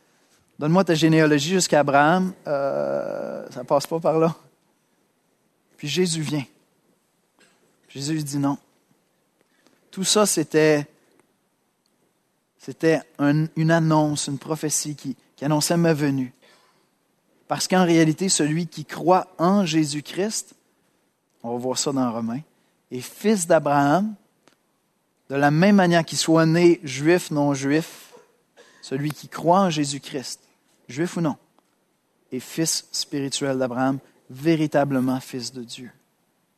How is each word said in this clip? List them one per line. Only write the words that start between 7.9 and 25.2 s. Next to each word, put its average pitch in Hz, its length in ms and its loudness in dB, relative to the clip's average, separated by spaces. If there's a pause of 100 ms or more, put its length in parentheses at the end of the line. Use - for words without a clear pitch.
dit 143 160 -6
non. 139 180 -2 (1300)
Tout 190 120 -6
ça, 208 220 2
c'était, 156 600 2 (1700)
c'était 156 440 -2 (180)
un, 147 260 2 (100)
une 160 140 2
annonce, 156 580 2
une 139 120 -6
prophétie 151 560 -6
qui, 135 200 -10 (220)
qui - 60 -12
annonçait 156 340 0
ma 165 160 4
venue. 139 400 -2 (1160)
Parce 147 180 -4
qu'en 185 180 4
réalité, 165 440 2
celui 160 380 0
qui - 180 -14
croit 175 420 0 (100)
en 190 280 2
Jésus-Christ, 156 880 -4 (880)
on 117 80 -8
va 123 60 -6
voir 123 200 -4
ça - 140 -4
dans 131 200 -2
Romains, 113 300 -6 (500)
est 127 100 -10
fils 202 460 -2
d'Abraham, 156 680 2 (1120)